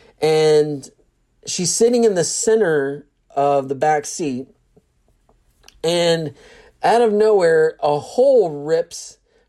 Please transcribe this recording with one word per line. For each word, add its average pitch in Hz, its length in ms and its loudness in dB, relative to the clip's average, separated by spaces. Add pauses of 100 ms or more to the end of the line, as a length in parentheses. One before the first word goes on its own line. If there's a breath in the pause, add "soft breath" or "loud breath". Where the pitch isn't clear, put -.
(200 loud breath)
and 151 720 0 (560)
she's - 280 -4
sitting 233 300 2
in 208 100 2
the 170 100 0
center 151 840 -2 (220)
of 139 400 0
the 139 40 -6
back 147 300 0
seat, 135 440 -8 (1300)
and 165 520 -2 (480 loud breath)
out 214 180 2
of 233 100 2
nowhere, 180 720 2
a 147 160 0
hole 240 520 2
rips 156 640 -6 (320)